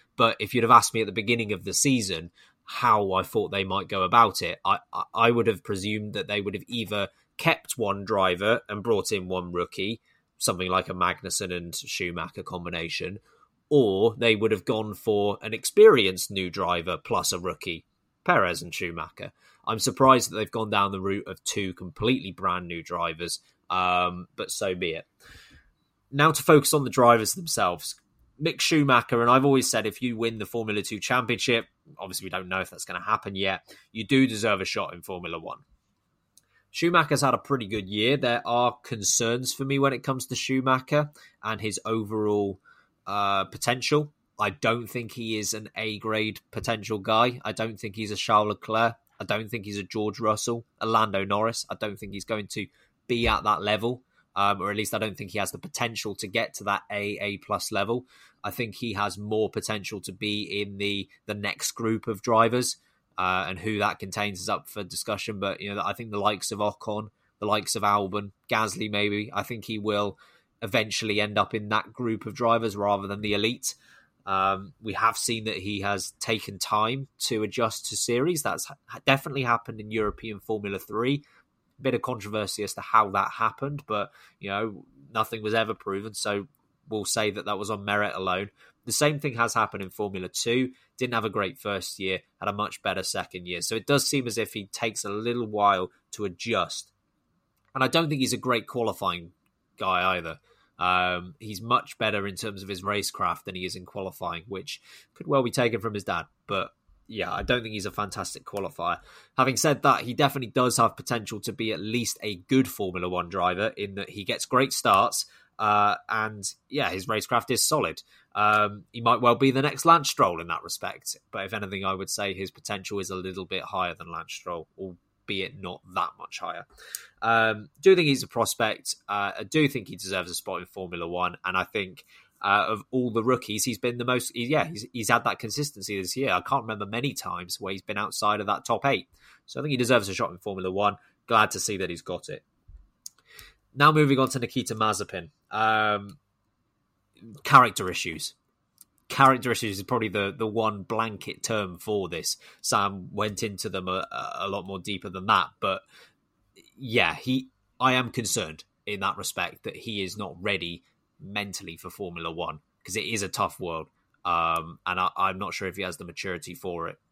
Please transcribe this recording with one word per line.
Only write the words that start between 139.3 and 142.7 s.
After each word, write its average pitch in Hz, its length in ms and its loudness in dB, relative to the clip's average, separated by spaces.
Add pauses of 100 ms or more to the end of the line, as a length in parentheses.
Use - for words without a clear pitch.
So - 140 -10
I - 20 -4
think 151 80 -4
he 135 60 2
deserves 117 320 4
a 95 60 -4
shot 92 180 -2
in 87 60 -16
Formula 95 300 -6
One. 101 280 2 (320)
Glad 107 240 6
to 98 80 -6
see 104 160 -2
that 90 140 -2
he's 85 120 -10
got - 260 -8
it. - 140 -12 (1300)